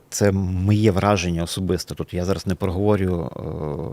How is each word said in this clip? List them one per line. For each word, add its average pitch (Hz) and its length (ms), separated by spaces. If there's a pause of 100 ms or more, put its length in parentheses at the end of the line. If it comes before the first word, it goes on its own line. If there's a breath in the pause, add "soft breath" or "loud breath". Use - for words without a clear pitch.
це 101 220
моє 95 600
враження 90 520
особисте. 87 520
Тут - 180
я 87 120
зараз 92 220
не 92 80
проговорю, 95 760 (600)